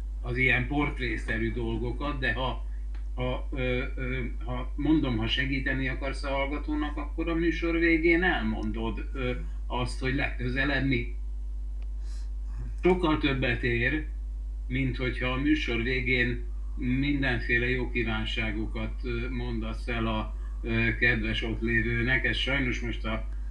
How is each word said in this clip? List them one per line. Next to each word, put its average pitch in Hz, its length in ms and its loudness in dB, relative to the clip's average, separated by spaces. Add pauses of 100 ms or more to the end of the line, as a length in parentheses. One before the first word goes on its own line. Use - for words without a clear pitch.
(200)
az 120 160 -2
ilyen 127 300 2
portrészerű 117 840 0
dolgokat, 120 680 -2
de 123 140 0
ha, 123 340 -2 (480)
ha, 127 380 -2
ö, 127 300 0 (140)
ö, 127 220 -2 (260)
ha 123 320 -4
mondom, 143 400 4
ha 113 100 0
segíteni 135 600 0
akarsz 135 340 -4
a 143 60 -2
hallgatónak, 147 680 0
akkor 160 320 -2
a 165 60 2
műsor 165 440 2
végén 165 440 6
elmondod, 110 880 0
ö, 127 180 -2 (360)
azt, 120 340 -2
hogy 131 140 0
legközelebb 135 720 0
mi. 123 280 2 (1700)
Sokkal 170 360 4
többet 131 440 2
ér, 127 440 2 (600)
mint 127 300 0
hogyha 127 320 -2
a 127 80 0
műsor 139 460 2
végén 123 640 2 (320)
mindenféle 127 880 2
jó 127 220 0
kívánságokat, 110 1120 -2
ö, 120 260 -2
mondasz 117 580 -2
el 117 180 0
a, 110 300 -2 (260)
ö, 113 360 2
kedves 113 440 2
ott 113 180 -2
lévőnek. 117 640 2
Ez 113 120 0
sajnos 131 440 0
most 113 240 -4
a, 110 240 -2 (220)